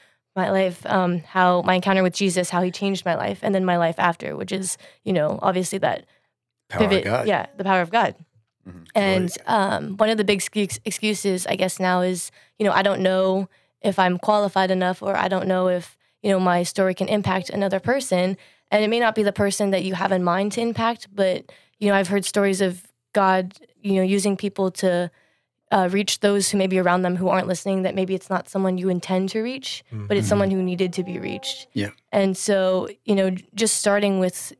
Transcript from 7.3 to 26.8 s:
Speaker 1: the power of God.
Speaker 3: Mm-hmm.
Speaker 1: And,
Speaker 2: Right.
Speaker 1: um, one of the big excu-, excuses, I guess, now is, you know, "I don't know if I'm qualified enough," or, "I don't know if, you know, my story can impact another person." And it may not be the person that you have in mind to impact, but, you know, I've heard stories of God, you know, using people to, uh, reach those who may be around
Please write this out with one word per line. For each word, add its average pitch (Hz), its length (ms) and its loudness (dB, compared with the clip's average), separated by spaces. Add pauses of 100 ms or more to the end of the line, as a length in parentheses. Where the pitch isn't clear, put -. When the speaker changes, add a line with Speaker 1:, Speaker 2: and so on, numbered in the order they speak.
Speaker 1:
the 190 80 -6
power 190 160 2
of 170 100 -4
God. 214 240 2 (540)
Speaker 3:
Mm-hmm. 87 140 -16 (120)
Speaker 1:
And, 185 420 0 (100)
Speaker 2:
Right. 208 280 2
Speaker 1:
um, 196 220 -6
one 214 140 4
of 226 80 0
the 208 60 0
big 202 160 2
excu-, - 440 -4
excuses, 202 600 -2
I 185 100 -2
guess, 185 240 -2
now 185 220 2
is, 180 280 -4 (280)
you 214 80 0
know, 196 60 4
"I 190 100 4
don't 190 180 0
know 190 480 0 (320)
if 196 180 0
I'm 180 200 2
qualified 196 520 2
enough," 185 320 0
or, 196 140 -2
"I 185 120 0
don't 185 180 -2
know 185 220 0
if, 180 280 -4 (260)
you 208 80 0
know, 190 100 2
my 180 220 2
story 185 320 0
can 185 140 -4
impact 190 420 0
another 196 300 -2
person." 196 560 0 (340)
And 214 140 2
it 214 40 2
may 233 120 0
not 220 140 2
be 220 80 2
the 202 100 2
person 202 380 0
that 185 140 0
you 190 100 -4
have 180 180 -2
in 185 120 2
mind 190 280 0
to 240 80 -4
impact, 233 540 -2
but, 190 380 -2 (260)
you 202 100 0
know, 202 60 6
I've 196 140 2
heard 196 160 0
stories 196 360 0
of 185 220 0 (300)
God, 190 400 2 (300)
you 196 140 0
know, 185 60 4
using 196 340 2
people 196 360 -2
to, 175 380 0 (600)
uh, 190 220 4
reach 196 280 0
those 202 300 2
who 202 80 0
may 190 80 2
be 185 120 0
around 180 240 2